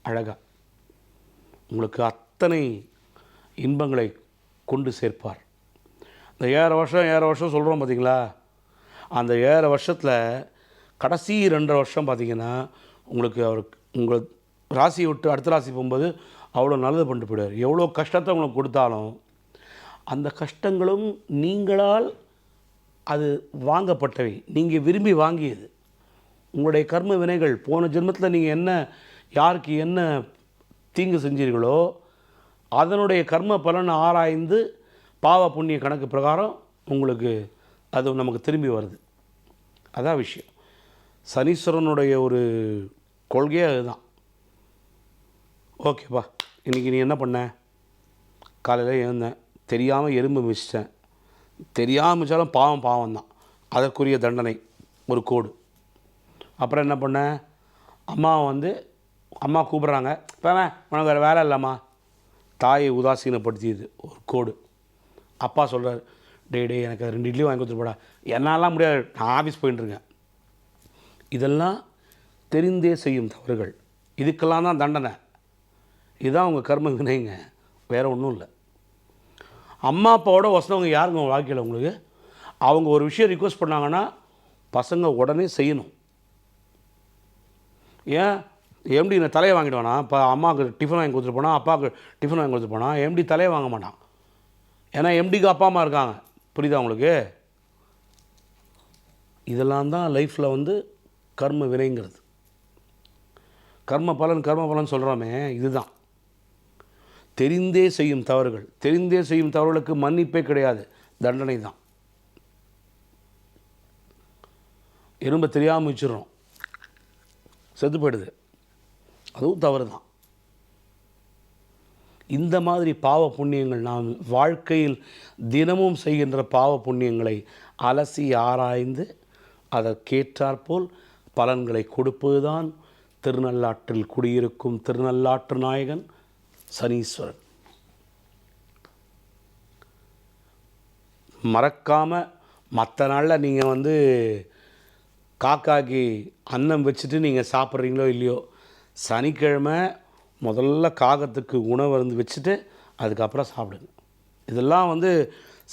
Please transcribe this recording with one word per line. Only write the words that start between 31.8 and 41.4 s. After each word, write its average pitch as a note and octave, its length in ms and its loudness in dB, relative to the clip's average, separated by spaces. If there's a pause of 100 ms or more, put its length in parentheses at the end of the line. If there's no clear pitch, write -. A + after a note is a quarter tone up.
அதனுடைய F#3 540 2
கர்ம F#3 360 0
பலனை E3+ 360 0
ஆராய்ந்து, E3 840 0 (400)
பாவ E3+ 320 6
புண்ணிய D#3 260 -2
கணக்கு C#3 300 -4
பிரகாரம் D3+ 560 0 (220)
உங்களுக்கு A#2+ 640 -2 (380)
அது C3 240 0
நமக்கு B2+ 260 -2
திரும்பி D3+ 300 -2
வருது. G#2+ 280 -4 (1000)
அதான் D3+ 200 -2
விஷயம். - 340 -8 (840)
சனீஸ்வரனுடைய D3+ 840 2